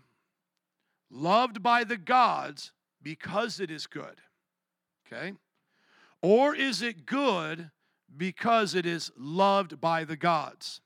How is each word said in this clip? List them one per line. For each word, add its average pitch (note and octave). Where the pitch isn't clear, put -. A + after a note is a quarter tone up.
loved G3+
by A#3+
the A3+
gods D#3+
because E3
it F3+
is D#3
good?" -
Okay? D#3
"Or B3+
is C4+
it G#3
good E3+
because F#3+
it F3
is E3+
loved E3+
by E3
the D#3
gods?" D3